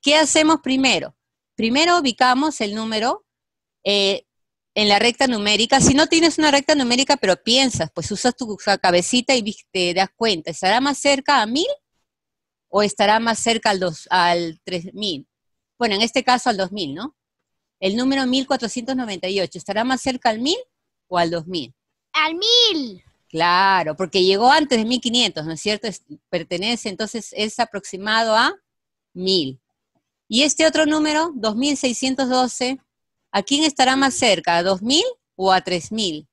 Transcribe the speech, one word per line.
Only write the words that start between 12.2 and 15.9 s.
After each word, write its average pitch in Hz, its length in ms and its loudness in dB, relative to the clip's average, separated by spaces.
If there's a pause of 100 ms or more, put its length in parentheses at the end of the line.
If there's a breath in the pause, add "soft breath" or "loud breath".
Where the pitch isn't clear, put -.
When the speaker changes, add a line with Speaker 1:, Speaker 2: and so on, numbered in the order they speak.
Speaker 1:
o 202 140 0
estará 208 380 2
más 233 180 -2
cerca 226 320 0
al 196 80 0
dos, 175 320 -6
al 175 540 0
tres 180 280 -8
mil? 185 340 -8 (520)
Bueno, 226 160 0